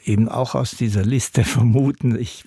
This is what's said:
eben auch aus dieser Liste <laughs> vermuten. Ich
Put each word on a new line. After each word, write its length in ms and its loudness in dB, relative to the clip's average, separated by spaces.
eben 240 2
auch 240 -4
aus 220 -2
dieser 280 0
Liste 400 0
<laughs> 0 -
vermuten. 720 2
Ich 320 -8